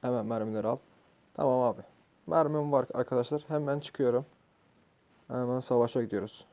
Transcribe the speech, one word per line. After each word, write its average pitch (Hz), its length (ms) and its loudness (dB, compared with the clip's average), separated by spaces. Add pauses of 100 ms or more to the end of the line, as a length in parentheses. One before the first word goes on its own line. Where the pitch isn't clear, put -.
Hemen 123 260 -2
mermileri 110 400 -2
al. 123 120 0 (560)
Tamam 127 260 2
abi. 117 220 0 (440)
Mermim 151 460 2
var 131 220 2
arkadaşlar. 127 540 -2
Hemen 147 320 -2
çıkıyorum. 127 460 0 (1000)
Hemen 127 320 -2
savaşa 120 420 2
gidiyoruz. 104 500 -4